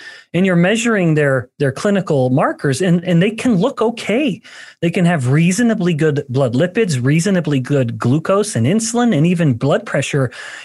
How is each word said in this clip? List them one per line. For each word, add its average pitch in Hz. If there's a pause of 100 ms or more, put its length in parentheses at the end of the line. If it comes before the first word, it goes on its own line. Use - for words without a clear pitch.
(320)
and 180
you're 180
measuring 196
their, 139
their 143
clinical 165
markers, 151
and, 175
and 175
they 214
can 226
look 233
okay. 226 (400)
They 170
can 185
have 160
reasonably 180
good 147
blood 123
lipids, 170
reasonably 160
good 127
glucose 160
and 117
insulin, 226
and 151
even 170
blood 147
pressure. 135 (320)